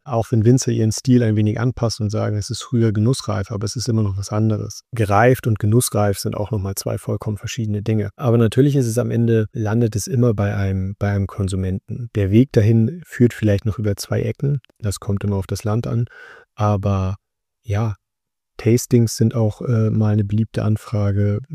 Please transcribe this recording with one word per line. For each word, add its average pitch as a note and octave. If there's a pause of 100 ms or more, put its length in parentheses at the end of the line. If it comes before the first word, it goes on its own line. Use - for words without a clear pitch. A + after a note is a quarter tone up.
Auch A#2
wenn A2
Winzer B2
ihren A2
Stil B2
ein G#2+
wenig G#2+
anpassen A#2
und G#2
sagen, G#2+
es G#2
ist A2+
früher A2+
genussreif, G#2
aber G#2
es G2+
ist G#2+
immer A2
noch G2
was G2
anderes. G#2+ (100)
Gereift A#2
und A2
genussreif G#2
sind A2
auch G#2
nochmal G2
zwei A2+
vollkommen G#2+
verschiedene G#2
Dinge. G#2+
Aber A#2
natürlich B2+
ist C3
es A2
am A#2
Ende, A2+
landet A2+
es G#2
immer B2
bei G2+
einem, F#2+
bei G2+
einem G2+
Konsumenten. F#2+
Der G2
Weg A#2+
dahin A2+
führt -
vielleicht G2+
noch G#2
über G2+
zwei -
Ecken. C#3 (200)
Das G#2
kommt -
immer G2+
auf F#2+
das -
Land A2
an. A#2+ (520)
Aber G2 (460)
ja, G#2 (640)
Tastings A#2
sind A2+
auch, A2
äh, A2+
mal G#2+
eine G#2+
beliebte G#2+
Anfrage. G#2 (160)